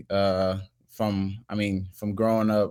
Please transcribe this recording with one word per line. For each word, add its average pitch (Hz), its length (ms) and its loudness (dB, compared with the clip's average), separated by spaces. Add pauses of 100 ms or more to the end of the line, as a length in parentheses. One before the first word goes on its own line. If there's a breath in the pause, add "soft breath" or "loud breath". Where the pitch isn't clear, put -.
Uh, 95 500 2 (300)
from, 101 600 -2
I 104 60 -8
mean, 98 380 -2
from 104 220 -6
growing 110 360 2
up, 107 200 2